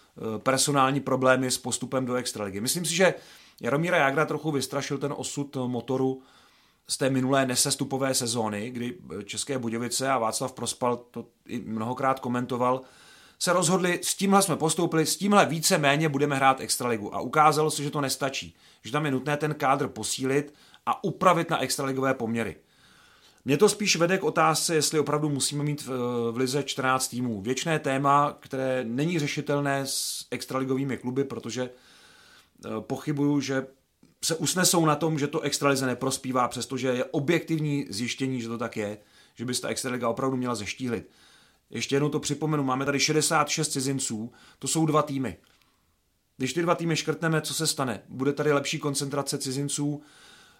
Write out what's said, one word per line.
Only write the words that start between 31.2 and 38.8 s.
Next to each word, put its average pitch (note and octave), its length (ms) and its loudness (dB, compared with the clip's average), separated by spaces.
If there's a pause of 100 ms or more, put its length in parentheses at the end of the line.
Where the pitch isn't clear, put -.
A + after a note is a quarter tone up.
protože, A#2 380 -6 (1000)
eh, - 40 -10 (120)
pochybuju, C#3+ 600 0
že C3 260 -2 (580)
se - 120 -2
usnesou F3 500 2
na D3 100 4
tom, D#3+ 220 0
že C#3 80 0
to D3+ 140 -2
extralize C#3 460 0
neprospívá, B2+ 640 0
přestože C3 400 -4
je B2 160 0
objektivní D3+ 840 2
zjištění, B2 520 -4
že A2+ 80 -6
to A#2 100 -6
tak A2+ 180 -6
je, G#2+ 220 -4 (360)